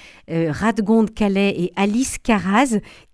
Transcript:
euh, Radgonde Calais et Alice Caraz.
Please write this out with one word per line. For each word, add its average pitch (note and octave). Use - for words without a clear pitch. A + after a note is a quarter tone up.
euh, E3
Radgonde A3
Calais G3
et F3
Alice G#3
Caraz. G#3+